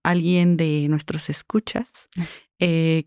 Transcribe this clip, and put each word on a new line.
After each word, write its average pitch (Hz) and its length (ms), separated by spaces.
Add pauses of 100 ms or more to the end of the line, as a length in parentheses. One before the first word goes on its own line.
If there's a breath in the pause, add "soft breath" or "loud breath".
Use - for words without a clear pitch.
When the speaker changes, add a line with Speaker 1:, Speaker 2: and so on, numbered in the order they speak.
Speaker 1:
alguien 175 520
de 151 320
nuestros 156 420
escuchas, - 840
Speaker 2:
Ah. 175 100 (340 loud breath)
Speaker 1:
eh, 165 460